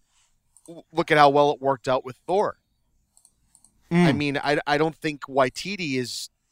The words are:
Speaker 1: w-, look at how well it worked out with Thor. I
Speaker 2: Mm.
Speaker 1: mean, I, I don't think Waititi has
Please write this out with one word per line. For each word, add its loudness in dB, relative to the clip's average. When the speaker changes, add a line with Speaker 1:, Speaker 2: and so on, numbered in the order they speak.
Speaker 1:
w-, -20
look -4
at 4
how 8
well 4
it -8
worked -2
out -2
with -14
Thor. -4
I 4
Speaker 2:
Mm. -2
Speaker 1:
mean, -4
I, 0
I 0
don't -2
think -10
Waititi -4
has -8